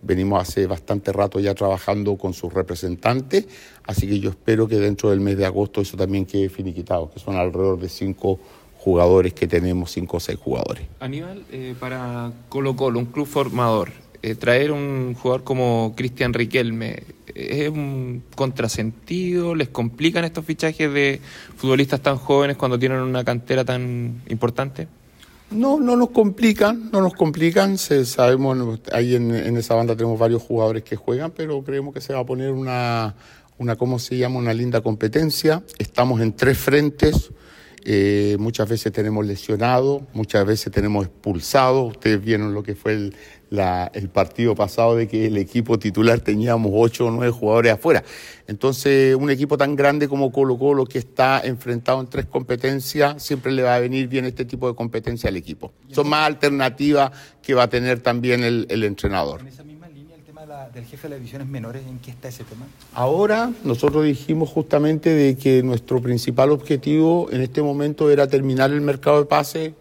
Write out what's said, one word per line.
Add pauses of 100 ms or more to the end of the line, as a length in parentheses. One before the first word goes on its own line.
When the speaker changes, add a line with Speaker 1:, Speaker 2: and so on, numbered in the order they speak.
Speaker 1:
Venimos
hace
bastante
rato
ya
trabajando
con
sus
representantes, (400)
así
que
yo
espero
que
dentro
del
mes
de
agosto
eso
también
quede
finiquitado,
que
son
alrededor
de
cinco (380)
jugadores
que
tenemos,
cinco
o
seis
jugadores. (120)
Speaker 2:
Aníbal,
eh,
para (160)
Colo-Colo,
un
club
formador, (300)
eh,
traer
un
jugador
como
Cristian
Riquelme, (280)
eh,
¿es
un (100)
contrasentido?
¿Les
complican
estos
fichajes
de (360)
futbolistas
tan
jóvenes
cuando
tienen
una
cantera
tan
importante? (640)
Speaker 1:
No,
no
nos
complican,
no
nos
complican.
Se,
sabemos, (100)
ahí
en,
en
esa
banda
tenemos
varios
jugadores
que
juegan,
pero
creemos
que
se
va
a
poner
una, (440)
una,
¿cómo
se
llama?
Una
linda
competencia. (160)
Estamos
en
tres
frentes. (520)
Eh,
muchas
veces
tenemos
lesionados, (100)
muchas
veces
tenemos
expulsados.
Ustedes
vieron
lo
que
fue
el, (360)
la,
el
partido
pasado,
de
que
el
equipo
titular
teníamos
ocho
o
nueve
jugadores
afuera. (420)
Entonces,
un
equipo
tan
grande
como
Colo-Colo,
que
está
enfrentado
en
tres
competencias,
siempre
le
va
a
venir
bien
este
tipo
de
competencia
al
equipo. (180)
Son
más
alternativas (320)
que
va
a
tener
también
el,
el
entrenador.
Speaker 3:
En
esa
misma
línea,
el
tema
de
la,
del
jefe
de
las
divisiones
menores,
¿en
qué
está
ese
tema? (280)
Speaker 1:
Ahora, (120)
nosotros
dijimos
justamente
de
que
nuestro
principal
objetivo
en
este
momento
era
terminar
el
mercado
de
pases.